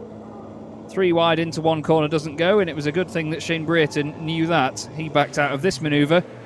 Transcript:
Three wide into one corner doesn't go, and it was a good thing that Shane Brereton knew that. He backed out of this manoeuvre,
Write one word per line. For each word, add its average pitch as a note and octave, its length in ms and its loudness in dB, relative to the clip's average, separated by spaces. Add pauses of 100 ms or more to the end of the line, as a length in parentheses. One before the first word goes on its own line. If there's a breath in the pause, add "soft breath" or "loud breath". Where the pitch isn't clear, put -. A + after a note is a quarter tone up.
(880)
Three F#3 240 2
wide E3 260 4
into E3 220 -2
one D#3+ 220 2
corner D#3 260 4
doesn't D3+ 280 -2
go, F#3 240 4
and F3 100 2
it C#3 60 -6
was D3 100 -2
a D3+ 60 0
good F3+ 180 -2
thing D#3+ 200 -2
that D#3 120 -4
Shane E3 240 -2
Brereton D#3 580 0
knew D#3+ 220 0
that. D3 500 0
He D#3+ 120 -8
backed C#3+ 300 0
out C#3+ 140 2
of C#3 80 -4
this F3+ 200 0
manoeuvre, D3 420 4 (240)